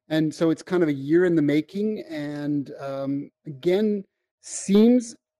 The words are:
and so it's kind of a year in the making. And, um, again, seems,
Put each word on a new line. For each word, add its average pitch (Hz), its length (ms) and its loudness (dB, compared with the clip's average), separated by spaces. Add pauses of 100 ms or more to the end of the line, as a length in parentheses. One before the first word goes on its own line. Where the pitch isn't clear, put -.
and 156 260 0
so 165 160 2
it's 156 120 -2
kind 180 200 0
of 160 60 2
a 147 40 0
year 147 320 2
in 175 100 2
the 156 80 4
making. 190 680 -2
And, 147 680 -6
um, 139 520 -6 (160)
again, 190 580 -2 (380)
seems, 233 760 2 (240)